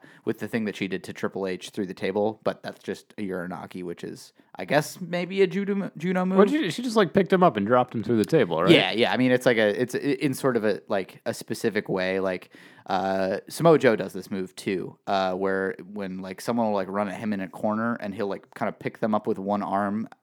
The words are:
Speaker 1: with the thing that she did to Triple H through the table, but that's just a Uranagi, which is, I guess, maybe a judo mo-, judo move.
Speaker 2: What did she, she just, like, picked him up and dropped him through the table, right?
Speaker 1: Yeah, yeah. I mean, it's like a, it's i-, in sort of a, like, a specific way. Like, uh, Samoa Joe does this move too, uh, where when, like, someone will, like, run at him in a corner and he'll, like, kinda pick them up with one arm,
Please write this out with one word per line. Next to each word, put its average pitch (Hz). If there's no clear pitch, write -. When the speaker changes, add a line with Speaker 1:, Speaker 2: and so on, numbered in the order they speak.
Speaker 1:
with 113
the 107
thing 113
that 101
she 101
did 90
to 101
Triple 98
H 92
through 101
the 90
table, 104
but -
that's -
just -
a 104
Uranagi, 90
which 85
is, -
I 185
guess, 151
maybe 175
a 190
judo 196
mo-, 185
judo 185
move. 185
Speaker 2:
What 208
did 302
she, 165
she 240
just, 226
like, 202
picked 196
him 185
up 131
and 101
dropped 123
him 113
through 113
the 104
table, 87
right? 180
Speaker 1:
Yeah, 101
yeah. 104
I 107
mean, 127
it's 123
like 123
a, 107
it's 123
i-, 117
in 143
sort 127
of 107
a, 107
like, 98
a 113
specific 107
way. 95
Like, 92
uh, 95
Samoa 156
Joe 117
does 95
this 92
move 95
too, 98
uh, 95
where 95
when, 95
like, 95
someone 117
will, 107
like, 95
run 101
at -
him 107
in 95
a 95
corner 110
and 101
he'll, 104
like, 95
kinda 104
pick -
them 107
up 107
with 107
one 101
arm, 101